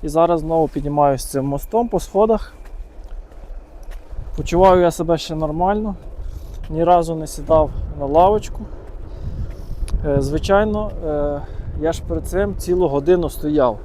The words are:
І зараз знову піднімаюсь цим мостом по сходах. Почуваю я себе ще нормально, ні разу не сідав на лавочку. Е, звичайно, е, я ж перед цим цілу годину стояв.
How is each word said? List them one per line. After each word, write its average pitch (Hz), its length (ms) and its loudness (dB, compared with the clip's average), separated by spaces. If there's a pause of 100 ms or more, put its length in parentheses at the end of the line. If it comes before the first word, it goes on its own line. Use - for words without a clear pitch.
І 156 60 -4
зараз 165 320 4
знову 160 280 2
піднімаюсь 143 560 2
цим 135 200 -2
мостом 143 440 0
по 185 120 0
сходах. 214 540 0 (1800)
Почуваю 180 440 6
я 175 100 6
себе 165 280 0
ще - 160 -8
нормально, 180 600 -2 (760)
ні 160 140 0
разу 170 300 4
не 156 120 -6
сідав 147 440 2 (280)
на 143 80 -4
лавочку. 180 540 4 (1500)
Е, 143 140 4
звичайно, 208 680 2 (160)
е, 147 360 -2 (380)
я 160 120 0
ж - 160 -6
перед 160 180 -4
цим 196 300 0
цілу 180 320 2
годину 147 420 2
стояв. 135 540 2